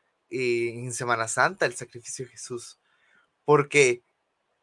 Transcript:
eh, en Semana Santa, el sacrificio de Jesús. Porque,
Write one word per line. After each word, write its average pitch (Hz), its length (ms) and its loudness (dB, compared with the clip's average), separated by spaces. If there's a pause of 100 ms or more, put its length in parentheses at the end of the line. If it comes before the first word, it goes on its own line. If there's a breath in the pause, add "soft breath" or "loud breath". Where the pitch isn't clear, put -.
(280)
eh, 120 460 -2
en 120 180 -10
Semana 117 360 -2
Santa, 160 360 0
el 123 100 0
sacrificio - 500 -14
de 117 80 -18
Jesús. - 480 -14 (640)
Porque, 143 580 4 (600)